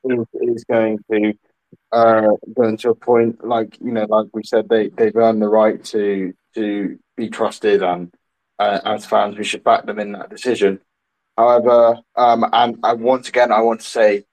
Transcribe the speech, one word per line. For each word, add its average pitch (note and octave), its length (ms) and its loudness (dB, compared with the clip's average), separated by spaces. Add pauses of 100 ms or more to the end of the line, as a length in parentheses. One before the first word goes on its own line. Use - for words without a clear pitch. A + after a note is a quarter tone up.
is, B2 300 -4
is A#2 320 -6
going A2 340 -2 (120)
to, G#2+ 220 0 (580)
uh, A2+ 380 4 (260)
going A2+ 220 0
to A#2+ 140 -2
appoint. A#2 540 0
Like, A2+ 360 -4
you A#2+ 100 -6
know, A2 160 -2
like G#2+ 260 0
we G#2+ 100 -8
said, A2 260 -2
they, G#2+ 200 2
they've A2 260 -2
earned A2+ 260 2
the G#2 80 0
right G#2+ 360 2
to, G2+ 480 -4 (200)
to G2+ 460 -6 (180)
be A2+ 120 -8
trusted, G2+ 520 -2
and, F2 320 -4 (460)
uh, G2+ 260 0
as G#2+ 200 -6
fans, G#2 320 -2
we G#2 60 -10
should - 200 -8
back - 220 2
them G#2 140 -8
in G2+ 140 -8
that F#2 160 -14
decision. G#2 500 -2 (580)
However, A#2+ 600 4 (180)
um, A#2 380 2
and A#2+ 300 0
I, A#2 100 0
once B2 340 -2
again, B2 240 0
I G#2+ 80 4
want A2+ 220 0
to - 40 -18
say G#2+ 480 2